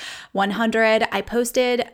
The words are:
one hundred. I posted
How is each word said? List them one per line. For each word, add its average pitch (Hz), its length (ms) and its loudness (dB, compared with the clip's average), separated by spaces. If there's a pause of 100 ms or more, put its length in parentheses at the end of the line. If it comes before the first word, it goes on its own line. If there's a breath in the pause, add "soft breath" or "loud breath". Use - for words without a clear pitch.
(320 loud breath)
one 196 180 0
hundred. 220 600 2
I 196 120 -2
posted 247 720 0